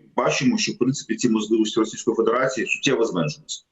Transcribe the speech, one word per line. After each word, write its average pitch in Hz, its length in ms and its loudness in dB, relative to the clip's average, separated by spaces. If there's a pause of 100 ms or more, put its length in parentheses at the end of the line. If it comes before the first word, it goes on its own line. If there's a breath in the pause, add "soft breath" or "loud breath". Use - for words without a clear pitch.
(160)
бачимо, 127 420 2
що, 110 140 -2
в - 60 -10
принципі, 123 380 -2
ці - 120 0
можливості 110 520 2
Російської 113 360 -2
Федерації 113 500 0
суттєво 120 380 0
зменшилися. 85 680 -6